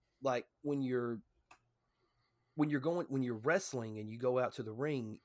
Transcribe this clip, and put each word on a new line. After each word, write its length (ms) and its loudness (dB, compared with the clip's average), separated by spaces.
like, 240 0
when 200 0
you're, 380 0
when 160 4
you're 100 2
going, 280 0
when 140 0
you're 140 0
wrestling 640 0
and 120 -6
you 80 -8
go 200 2
out 160 0
to 80 -8
the 100 -6
ring, 520 -2